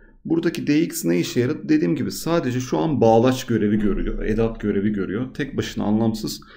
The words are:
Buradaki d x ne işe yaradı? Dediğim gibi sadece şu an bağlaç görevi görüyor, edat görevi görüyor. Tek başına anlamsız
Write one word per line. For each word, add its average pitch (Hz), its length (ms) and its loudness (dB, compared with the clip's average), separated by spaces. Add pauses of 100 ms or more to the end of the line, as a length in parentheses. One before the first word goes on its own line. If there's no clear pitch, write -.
(240)
Buradaki 165 420 -2
d 147 160 4
x - 220 -4
ne 170 160 2
işe 123 200 -2
yaradı? 139 280 -2
Dediğim 156 280 2
gibi 101 140 -2
sadece 131 500 -2
şu 143 180 -2
an 156 220 0
bağlaç 113 460 4
görevi 107 320 2
görüyor, - 460 -2
edat 110 360 -2
görevi 104 320 0
görüyor. 101 420 -4
Tek 139 220 -6
başına 107 280 -4
anlamsız 110 560 0 (160)